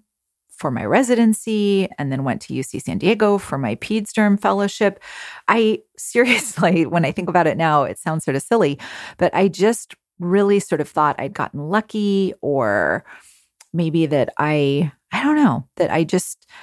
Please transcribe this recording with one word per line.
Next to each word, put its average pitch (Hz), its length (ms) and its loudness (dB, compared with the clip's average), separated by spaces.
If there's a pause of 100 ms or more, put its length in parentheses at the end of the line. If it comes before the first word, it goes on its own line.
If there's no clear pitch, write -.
(500)
for - 220 -6
my 104 140 -4
residency, 214 1040 2 (100)
and 139 140 -4
then 135 100 -2
went 131 200 -4
to - 120 -10
U 131 80 -4
C - 160 -8
San - 200 -6
Diego 208 400 2
for - 180 -6
my 120 200 -4
peds 214 360 -4
derm 208 260 4
fellowship. 196 640 0 (480)
I 220 400 2
<laughs> - 100 -20
seriously, 175 880 2
when 165 180 0
I 139 80 -2
think 180 160 -4
about 170 180 4
it 147 100 0
now, 151 280 2
it - 140 -6
sounds 160 260 -6
sort 135 120 -2
of 135 60 -2
silly, 165 360 0 (380)
but - 180 0
I 190 140 2
just 202 460 -2 (240)
really 202 420 2
sort 156 220 -2
of 147 60 -6
thought 151 300 0
I'd 139 140 -6
gotten 147 360 -8
lucky, 202 760 -2
or 104 600 0 (680)
maybe 160 340 0
that 139 320 0
I, 147 540 0 (200)
I 226 120 -4
don't 302 120 2
know, 151 300 2 (100)
that 175 140 0
I 165 140 0
just - 420 -4 (160)